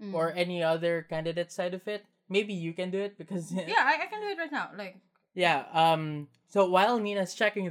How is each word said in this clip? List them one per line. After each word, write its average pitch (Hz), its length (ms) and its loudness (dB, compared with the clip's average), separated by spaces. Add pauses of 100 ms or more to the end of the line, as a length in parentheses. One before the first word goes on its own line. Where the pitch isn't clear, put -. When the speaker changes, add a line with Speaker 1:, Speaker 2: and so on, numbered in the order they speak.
Speaker 1:
Mm. 202 120 -10
Speaker 2:
or 165 180 0
any 175 300 -2
other 165 460 2
candidate 165 440 -4
side 180 220 -4
of 185 120 -10
it. 208 180 -6 (240)
Maybe 208 240 0
you 165 200 -6
can 180 180 -6
do 190 80 -4
it 202 180 -6
because 170 360 -8
<laughs> - 20 -6
Speaker 1:
Yeah, 320 300 4
I, 302 180 2
I 381 40 -4
can 427 140 -8
do 415 80 -6
it 381 100 -6
right 320 120 -6
now. 208 260 -4
Like, 190 200 -12 (400)
Speaker 2:
Yeah, 160 340 2
um, 160 580 2 (200)
so 196 160 4
while 190 340 4
Nina's 202 380 -2
checking 202 340 0